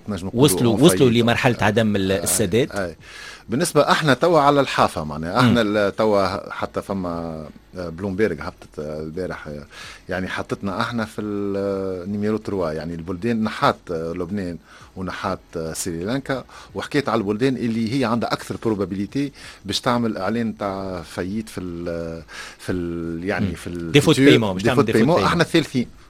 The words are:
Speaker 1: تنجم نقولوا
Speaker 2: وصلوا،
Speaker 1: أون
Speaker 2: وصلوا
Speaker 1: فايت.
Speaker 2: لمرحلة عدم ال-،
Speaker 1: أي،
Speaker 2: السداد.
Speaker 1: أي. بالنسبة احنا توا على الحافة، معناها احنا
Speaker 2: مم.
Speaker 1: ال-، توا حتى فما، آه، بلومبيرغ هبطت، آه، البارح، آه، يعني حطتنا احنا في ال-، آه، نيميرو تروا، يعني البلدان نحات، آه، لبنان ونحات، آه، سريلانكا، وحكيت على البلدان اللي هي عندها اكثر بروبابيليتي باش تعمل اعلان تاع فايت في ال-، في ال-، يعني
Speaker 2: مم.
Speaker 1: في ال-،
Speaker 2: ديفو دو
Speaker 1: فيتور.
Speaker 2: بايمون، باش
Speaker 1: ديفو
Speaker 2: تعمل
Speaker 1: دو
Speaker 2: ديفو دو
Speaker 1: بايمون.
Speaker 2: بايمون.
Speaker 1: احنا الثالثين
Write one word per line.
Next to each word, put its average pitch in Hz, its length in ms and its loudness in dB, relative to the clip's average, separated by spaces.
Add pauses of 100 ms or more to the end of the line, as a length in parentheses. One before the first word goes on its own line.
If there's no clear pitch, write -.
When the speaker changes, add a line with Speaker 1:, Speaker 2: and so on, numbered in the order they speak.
Speaker 1:
تنجم 95 200 -4
نقولوا 117 180 4
Speaker 2:
وصلوا، 113 280 4
Speaker 1:
أون 101 80 2
Speaker 2:
وصلوا 160 280 6
Speaker 1:
فايت. 113 140 4
Speaker 2:
لمرحلة 117 380 2
عدم 107 340 2
ال-، 95 160 0
Speaker 1:
أي، 95 120 0
Speaker 2:
السداد. 110 480 0
Speaker 1:
أي. 92 240 -6 (540)
بالنسبة 147 320 2
احنا 151 320 4
توا 165 260 4
على 143 200 6
الحافة، 113 440 2
معناها 78 360 -4
احنا 120 240 6
Speaker 2:
مم. 104 140 2
Speaker 1:
ال-، 101 180 2
توا 101 560 2
حتى - 300 -6
فما، 85 640 -6 (320)
آه، 87 120 -8
بلومبيرغ 90 500 -2
هبطت، - 400 -14
آه، 76 240 -8
البارح، 80 440 -8
آه، 73 180 -12 (440)
يعني 92 180 -4
حطتنا 98 540 -6
احنا 117 240 -4
في 107 160 -10
ال-، 101 360 -4
آه، 95 480 -4
نيميرو 104 320 -2
تروا، 95 340 -2
يعني 78 220 -6
البلدان 95 500 -2
نحات، 110 340 0 (140)
آه، 82 220 -4
لبنان 87 440 -6 (380)
ونحات، 92 440 -4 (180)
آه، 82 160 -6
سريلانكا، 107 680 -4 (320)
وحكيت 127 340 -2
على 113 100 2
البلدان 107 380 0
اللي 113 420 -2
هي 127 60 0
عندها 113 280 0
اكثر - 300 -6
بروبابيليتي 101 680 -2 (340)
باش - 160 -4
تعمل 120 360 0
اعلان 110 400 -2
تاع 95 440 -6
فايت 98 480 -6
في - 120 -10
ال-، 85 640 -6 (360)
في - 120 -6
ال-، 85 520 -4
يعني 98 220 0
Speaker 2:
مم. 87 80 -2
Speaker 1:
في - 140 -12
ال-، 85 240 -8
Speaker 2:
ديفو 143 200 6
دو 143 40 6
Speaker 1:
فيتور. 135 140 8
Speaker 2:
بايمون، 107 240 6
باش 95 100 -4
Speaker 1:
ديفو 117 120 2
Speaker 2:
تعمل 131 100 4
Speaker 1:
دو - 0 -
Speaker 2:
ديفو 110 140 4
دو 113 60 6
Speaker 1:
بايمون. 160 100 4
Speaker 2:
بايمون. 151 160 2
Speaker 1:
احنا 165 120 4
الثالثين 135 440 0 (220)